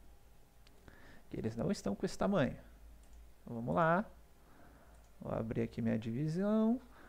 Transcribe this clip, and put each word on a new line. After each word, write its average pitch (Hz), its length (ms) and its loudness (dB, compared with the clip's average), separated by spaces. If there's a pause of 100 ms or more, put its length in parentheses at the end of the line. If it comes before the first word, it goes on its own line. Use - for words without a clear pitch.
(1300)
que - 80 -6
eles 113 180 -2
não 151 140 2
estão 202 240 0
com - 100 -4
esse - 140 -2
tamanho. 185 400 4 (840)
Então, 117 160 -8
vamos 120 180 -2
lá. 175 300 4 (1160)
Vou - 120 -4
abrir 113 300 0
aqui 117 180 -4
minha 113 180 2
divisão. 190 840 2 (280)